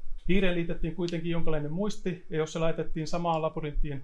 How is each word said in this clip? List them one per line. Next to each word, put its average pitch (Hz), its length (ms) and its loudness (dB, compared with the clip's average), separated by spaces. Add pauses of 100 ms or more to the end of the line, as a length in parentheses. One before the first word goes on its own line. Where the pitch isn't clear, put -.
(280)
Hiireen 185 260 6
liitettiin 170 400 -2
kuitenkin 170 360 -4
jonkinlainen 156 420 4
muisti, 185 580 -4
ja 165 60 -4
jos 156 160 -2
se 170 60 -4
laitettiin 160 480 0
samaan 165 360 0
labyrinttiin 151 600 -2